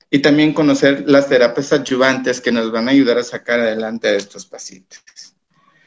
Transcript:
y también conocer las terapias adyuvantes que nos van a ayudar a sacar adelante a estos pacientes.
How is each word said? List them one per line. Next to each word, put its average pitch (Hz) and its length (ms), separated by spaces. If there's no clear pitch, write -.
y 147 80
también 151 340
conocer 139 540
las 139 240
terapias 127 420
adyuvantes 127 680
que 120 100
nos 113 180
van 117 160
a 127 40
ayudar 131 260
a 120 80
sacar 120 340
adelante 113 500
a 104 60
estos 98 300
pacientes. - 920